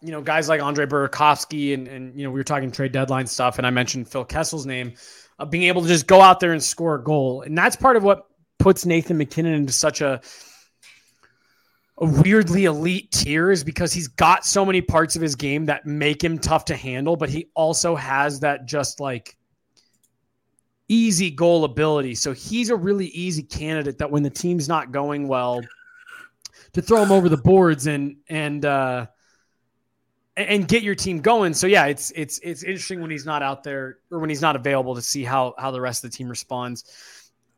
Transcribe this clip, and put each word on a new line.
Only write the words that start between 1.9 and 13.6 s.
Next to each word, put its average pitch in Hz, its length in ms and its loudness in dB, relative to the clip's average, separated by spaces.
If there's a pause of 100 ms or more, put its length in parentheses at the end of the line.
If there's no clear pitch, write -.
you 143 60 -10
know, 135 60 -8
we 135 100 -4
were 131 40 -6
talking 135 280 -4
trade 135 180 -4
deadline 131 360 -2
stuff, 123 320 -2
and 123 80 -2
I 123 40 0
mentioned 123 380 -2
Phil 127 160 -6
Kessel's 151 420 -6
name, 127 280 -8 (440)
uh, - 60 -10
being 160 200 -2
able 180 160 2
to 170 80 0
just 170 200 2
go 190 120 12
out 185 200 10
there 175 120 2
and 156 100 -2
score 165 340 -2
a 123 80 -10
goal. 135 380 0
And 151 140 -8
that's 196 200 2
part 262 200 6
of 214 60 2
what 196 240 2 (320)
puts - 260 4
Nathan 165 320 0
MacKinnon 160 380 -2
into 143 180 -2
such - 280 -2
a, 135 200 -2 (1800)
a 151 240 4
weirdly 190 420 4
elite 170 480 -2
tier 160 400 0
is 175 100 0